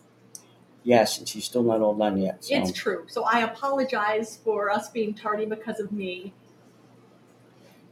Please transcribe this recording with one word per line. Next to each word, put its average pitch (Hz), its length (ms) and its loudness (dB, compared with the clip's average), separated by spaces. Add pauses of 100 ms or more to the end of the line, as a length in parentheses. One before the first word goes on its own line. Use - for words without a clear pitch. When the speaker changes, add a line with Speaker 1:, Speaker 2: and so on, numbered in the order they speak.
(840)
Speaker 1:
Yes, 117 360 6
and - 80 -12
she's 107 180 -8
still 123 180 0
not 113 180 4
all 107 140 4
done 104 220 2
yet, 95 280 -2
so. - 100 0
Speaker 2:
It's 92 160 0
true. 180 380 -4
So 240 160 -4
I 233 160 4
apologize 226 1000 -2
for 202 280 0
us 214 180 -2
being 214 240 -2
tardy 214 320 -4
because 214 340 -6
of 202 120 -6
me. 190 420 -8 (1600)